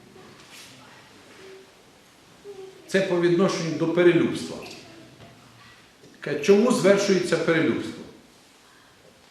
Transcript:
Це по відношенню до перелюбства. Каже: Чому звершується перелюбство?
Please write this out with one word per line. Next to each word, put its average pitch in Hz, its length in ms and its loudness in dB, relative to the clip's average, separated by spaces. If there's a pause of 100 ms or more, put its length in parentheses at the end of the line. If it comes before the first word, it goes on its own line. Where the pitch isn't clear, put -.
(2750)
Це 190 140 0
по 175 200 -2
відношенню 170 580 0
до 160 80 -2
перелюбства. 170 720 2 (1600)
Каже: 151 200 -8
Чому 214 320 4
звершується 185 640 2
перелюбство? 156 680 -2 (1300)